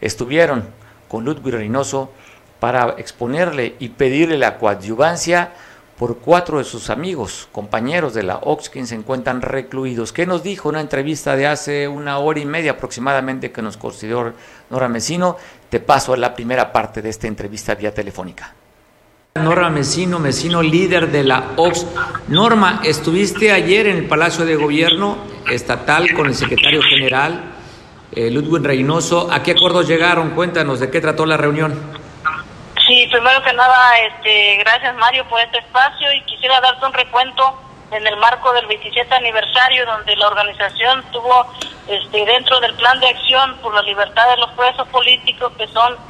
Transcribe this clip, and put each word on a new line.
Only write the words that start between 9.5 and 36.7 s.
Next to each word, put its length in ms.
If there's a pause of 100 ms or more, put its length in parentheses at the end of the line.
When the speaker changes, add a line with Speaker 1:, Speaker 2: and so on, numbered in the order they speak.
Speaker 1:
¿Qué 140
nos 160
dijo 260
en 60
una 60
entrevista 560
de 100
hace 400
una 320
hora 220
y 40
media 280
aproximadamente 800
que 100
nos 140
concedió 580 (360)
Nora 180
Mesino? 480 (340)
Te 80
paso 340
a 40
la 180
primera 380
parte 280
de 100
esta 180
entrevista 480
vía 180
telefónica. 600 (840)
Nora 340
Mesino, 480
Mesino, 440
líder 500
de 100
la 340
ox. 300 (400)
Norma, 560
estuviste 680
ayer 340
en 120
el 100
Palacio 360
de 120
Gobierno 640 (300)
Estatal 680
con 120
el 80
secretario 480
general, 680 (600)
eh, 180
Ludwig 340
Reynoso. 680
¿A 140
qué 80
acuerdos 340
llegaron? 440
Cuéntanos, 500
¿de 100
qué 100
trató 240
la 120
reunión? 680 (840)
Speaker 2:
Sí, 240
primero 320
que 120
nada, 440
este, 600
gracias, 380
Mario, 340
por 100
este 180
espacio, 540
y 120
quisiera 360
darte 240